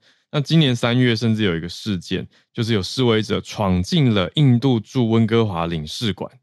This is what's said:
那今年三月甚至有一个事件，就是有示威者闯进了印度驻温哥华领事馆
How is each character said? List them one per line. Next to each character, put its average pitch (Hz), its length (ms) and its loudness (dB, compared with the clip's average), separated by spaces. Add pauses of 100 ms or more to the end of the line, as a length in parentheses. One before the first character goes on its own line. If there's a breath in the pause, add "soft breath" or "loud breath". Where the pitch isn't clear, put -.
(300 soft breath)
那 151 80 -4
今 151 200 2
年 131 160 2
三 120 200 0
月 123 200 2
甚 110 200 0
至 110 60 -2
有 90 160 0
一 - 20 -4
个 82 80 -10
事 95 300 -6
件， 82 300 -6 (260 soft breath)
就 - 80 -6
是 113 120 -2
有 98 100 0
示 131 200 -4
威 110 200 2
者 95 180 -4
闯 92 400 -2
进 131 320 2
了 92 220 0
印 131 240 4
度 127 200 2
驻 113 300 -2
温 113 160 4
哥 113 180 2
华 85 220 -2
领 82 220 -6
事 101 260 -4
馆 - 180 -10 (120)